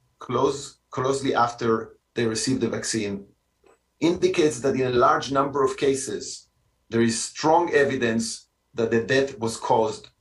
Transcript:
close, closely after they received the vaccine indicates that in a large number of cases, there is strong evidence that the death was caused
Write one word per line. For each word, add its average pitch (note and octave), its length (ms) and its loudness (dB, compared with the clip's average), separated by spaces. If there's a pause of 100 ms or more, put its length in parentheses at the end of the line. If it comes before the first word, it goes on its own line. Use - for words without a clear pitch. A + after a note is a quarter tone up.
(180)
close, C3+ 600 -2 (120)
closely C3+ 440 -2
after A2+ 640 0 (180)
they A#2+ 120 0
received A2+ 360 -2
the A2+ 60 2
vaccine G#2 580 -6 (760)
indicates F3 600 2
that C3+ 140 0
in C3 120 0
a B2 40 0 (160)
large D3 240 2
number C#3 340 0
of B2+ 120 0
cases, - 720 -4 (420)
there A#2 120 2
is A2+ 200 0
strong E3 500 2
evidence B2 760 0 (260)
that A2+ 160 0
the A2+ 120 2
death C3+ 360 0
was A2 180 -4
caused - 520 0 (120)